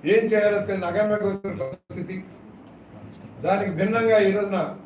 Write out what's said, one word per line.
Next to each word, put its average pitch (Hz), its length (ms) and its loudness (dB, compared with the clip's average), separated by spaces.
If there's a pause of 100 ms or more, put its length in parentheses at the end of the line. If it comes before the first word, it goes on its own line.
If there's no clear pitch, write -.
(160)
ఏం 226 160 6
చేయాలో 208 360 4
తెలియని 185 220 -4
అగమ్య 208 320 0
గోచర 196 400 -4
పరిస్థితి. - 540 -10 (1300)
దానికి 190 340 0
భిన్నంగా 226 380 4 (100)
ఈ 196 80 4
రోజున 196 240 -2 (260)